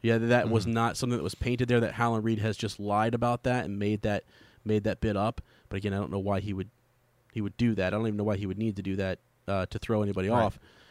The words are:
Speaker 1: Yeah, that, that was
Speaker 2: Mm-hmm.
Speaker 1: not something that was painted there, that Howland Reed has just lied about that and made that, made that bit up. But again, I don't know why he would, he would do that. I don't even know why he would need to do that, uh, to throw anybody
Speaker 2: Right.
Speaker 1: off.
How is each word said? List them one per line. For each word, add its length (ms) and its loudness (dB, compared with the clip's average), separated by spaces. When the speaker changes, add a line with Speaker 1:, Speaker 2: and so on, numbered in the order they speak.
Speaker 1:
Yeah, 160 4
that, 80 2
that 240 4
was 140 2
Speaker 2:
Mm-hmm. 100 0
Speaker 1:
not 240 2
something 180 0
that 80 -2
was 100 -4
painted 320 0
there, 140 4
that 140 0
Howland 300 0
Reed 140 2
has 200 -2
just 200 -6
lied 360 2
about 300 0
that 200 0
and 140 -6
made 240 0
that, 220 0
made 200 2
that 160 0
bit 160 0
up. 240 -2
But 80 -4
again, 160 -2
I 20 0
don't 160 -2
know 60 -2
why 220 0
he 120 -6
would, 160 -6
he 80 -4
would 160 -4
do 180 4
that. 200 0
I 20 0
don't 100 0
even 120 -2
know 60 0
why 120 0
he 100 -6
would 120 -4
need 180 -2
to 60 -8
do 140 -2
that, 220 -2
uh, 180 0
to 120 -8
throw 240 0
anybody 260 -2
Speaker 2:
Right. 140 2
Speaker 1:
off. 160 0